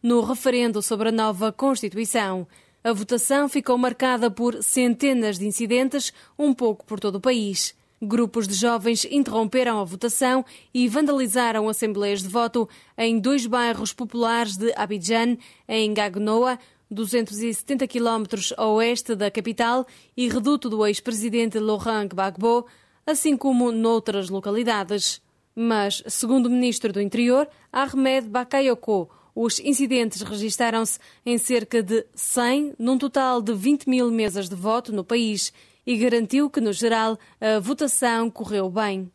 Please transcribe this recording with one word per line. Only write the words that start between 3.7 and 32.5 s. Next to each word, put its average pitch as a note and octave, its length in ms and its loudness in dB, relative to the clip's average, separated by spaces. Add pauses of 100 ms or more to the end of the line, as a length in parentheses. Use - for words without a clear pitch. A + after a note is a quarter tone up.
marcada B3 540 0
por A#3 320 -2
centenas A#3+ 760 2
de F#3+ 80 -4
incidentes, A#3+ 680 0 (260)
um D4 140 2
pouco A#3 320 -2
por G#3 160 -8
todo G3 140 -2
o G3 40 -4
país. G#3 560 -2 (260)
Grupos A3+ 460 0
de G3 60 -4
jovens A#3 580 0
interromperam A#3 720 0
a - 20 -2
votação A#3+ 600 0 (280)
e B3 140 2
vandalizaram A#3+ 800 2
assembleias G3+ 560 -2
de F#3+ 60 -8
voto A#3 400 0 (280)
em A3+ 220 2
dois B3 260 0
bairros A#3 460 -2
populares A#3 640 -2
de G#3 180 0
Abidjan, G#3+ 600 0 (320)
em A3 260 0
Gagnoa, G#3+ 640 0 (320)
duzentos G#3+ 500 -2
e A#3 140 -4
setenta C4 320 -2
quilómetros A3+ 680 -2
a A3 120 0
oeste A3+ 480 0
da G3+ 140 -2
capital A#3 560 -2 (300)
e B3 140 0
reduto B3 400 0
do G#3+ 180 2
ex-presidente A3 720 -2
Laurent G#3+ 480 -2
Gbagbo, G3 580 0 (400)
assim D4+ 300 2
como B3 340 2
noutras A3+ 600 0
localidades. G3+ 920 -2 (380)
Mas, G#3+ 460 0
segundo B3 400 2
o A#3+ 60 2
ministro B3 420 0
do G3+ 80 -2
Interior, B3 480 2 (240)
Ahmed C4 560 0
Bakayoko, B3 800 0 (240)
os A3+ 260 0
incidentes B3 640 0
registaram-se A3 760 -2 (260)
em A#3+ 140 0
cerca A#3 420 0
de G#3+ 320 0
cem, C4+ 640 0